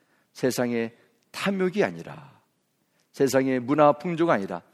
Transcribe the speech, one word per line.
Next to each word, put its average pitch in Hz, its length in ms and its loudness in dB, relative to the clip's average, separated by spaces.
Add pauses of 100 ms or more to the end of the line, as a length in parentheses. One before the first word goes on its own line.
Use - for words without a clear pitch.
(340)
세상의 120 640 -4 (360)
탐욕이 190 520 -2
아니라, 82 560 -8 (720)
세상의 131 480 2
문화 147 340 4
풍조가 170 400 0
아니라 95 280 -4 (120)